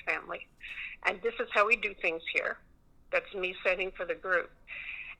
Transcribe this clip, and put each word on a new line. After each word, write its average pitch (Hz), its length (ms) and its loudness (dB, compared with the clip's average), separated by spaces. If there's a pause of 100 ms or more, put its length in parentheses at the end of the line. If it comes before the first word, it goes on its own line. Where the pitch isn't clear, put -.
family. 170 420 -2 (580)
And 190 160 2
this 233 180 0
is 233 120 -2
how 208 160 8
we 226 80 6
do 202 260 0
things 165 200 0 (120)
here. - 240 0 (540)
That's 175 220 0
me 185 300 -2
setting 185 280 2
for 185 140 -6
the 170 100 -2
group. 180 360 0 (680)